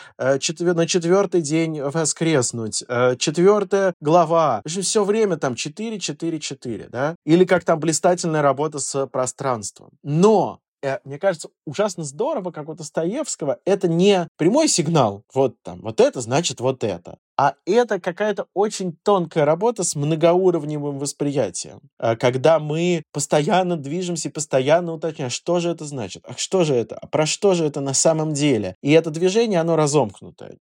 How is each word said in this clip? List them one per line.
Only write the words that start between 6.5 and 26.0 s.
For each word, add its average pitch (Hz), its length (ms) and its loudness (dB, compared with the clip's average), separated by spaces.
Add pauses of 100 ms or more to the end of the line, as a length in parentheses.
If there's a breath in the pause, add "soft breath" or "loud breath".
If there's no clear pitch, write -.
да? 143 240 -4 (100)
Или 175 200 4
как 180 180 2
там 165 160 2
блистательная 160 640 0
работа 147 340 0
с 139 300 -4
пространством. 127 800 -6 (140)
Но, 156 560 2 (240)
э, 135 200 -4
мне 139 140 -12
кажется, 190 320 -2 (160)
ужасно 175 380 -4
здорово, 185 480 -6
как 151 180 -12
у 156 60 -12
Достоевского, 170 880 -4
это 190 220 2
не 175 400 4 (100)
прямой 240 300 4
сигнал, 135 560 0 (100)
вот 131 300 2
там, 87 180 -14
вот 110 180 -2
это 226 220 4
значит 135 380 -2
вот 127 240 -2
это. 87 340 -6 (200)
А 143 180 2 (100)
это 220 340 2
какая-то 196 540 -4
очень 190 500 -2
тонкая 170 420 2
работа 185 380 0
с - 120 -4
многоуровневым 151 1040 0
восприятием, 135 800 -4 (200)
э, 113 160 0
когда 131 440 2
мы 160 420 -2 (100)
постоянно 165 640 0
движемся 160 520 -6
и - 20 -10
постоянно 151 640 0
уточняем, 156 380 -6
что 175 280 -2
же 170 100 -2
это 160 160 -6
значит, 127 420 -10